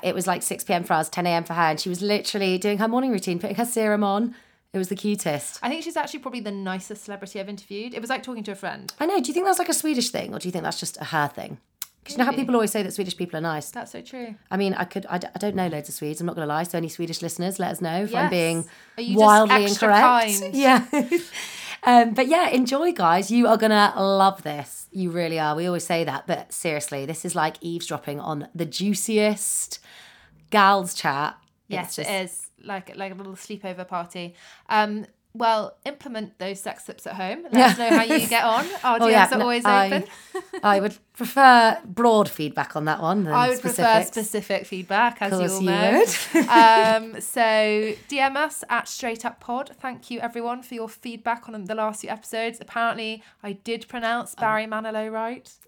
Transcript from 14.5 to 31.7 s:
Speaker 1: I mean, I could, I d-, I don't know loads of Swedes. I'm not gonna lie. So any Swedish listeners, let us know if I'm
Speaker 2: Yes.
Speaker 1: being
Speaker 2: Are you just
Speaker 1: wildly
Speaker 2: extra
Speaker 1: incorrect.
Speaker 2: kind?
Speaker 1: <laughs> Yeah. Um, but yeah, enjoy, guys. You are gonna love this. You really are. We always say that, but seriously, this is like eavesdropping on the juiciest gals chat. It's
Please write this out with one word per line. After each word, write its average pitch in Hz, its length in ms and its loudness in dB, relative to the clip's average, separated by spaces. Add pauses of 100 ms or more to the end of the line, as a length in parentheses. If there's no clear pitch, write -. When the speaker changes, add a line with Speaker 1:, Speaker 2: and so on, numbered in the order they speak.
Speaker 1:
I 190 60 -4
mean, 196 160 0
I - 120 -4
could, 190 260 -10
I 180 80 -4
d-, 180 160 -10
I - 40 -10
don't 202 160 -4
know 185 120 -2
loads 151 240 -6
of - 40 -12
Swedes. 151 240 -8
I'm 170 80 -6
not 175 80 -6
gonna 160 120 -6
lie. 151 160 -2
So 180 160 -6
any 165 100 -4
Swedish 165 320 -8
listeners, 175 380 -6
let 175 140 -2
us 170 100 -8
know 175 220 -2
if 214 100 -6
I'm 254 100 0
Speaker 2:
Yes. - 60 2
Speaker 1:
being 165 340 0 (320)
Speaker 2:
Are 233 60 -8
you 202 140 -2
just 214 40 6
Speaker 1:
wildly 214 440 8
Speaker 2:
extra 208 300 2
Speaker 1:
incorrect. 226 460 6
Speaker 2:
kind? 196 140 -8
Speaker 1:
<laughs> - 20 -2
Yeah. 262 280 6 (1000)
Um, 240 300 8
but 262 120 2
yeah, 330 220 4
enjoy, 269 440 2
guys. 185 380 2
You 233 180 4
are 220 100 6
gonna 214 400 4
love 196 460 2
this. 147 480 -10
You 185 180 -4
really 165 280 -2
are. 151 160 0
We 170 120 -4
always 175 180 -4
say 165 200 -2
that, 139 220 -8
but - 280 -6
seriously, 147 500 -6
this 156 220 -8
is 170 80 -6
like 160 260 -2
eavesdropping 160 580 -8
on 147 360 -8
the 170 100 -4
juiciest 208 1120 -2 (720)
gals 196 460 2
chat. 143 420 -4 (320)
It's 202 60 -8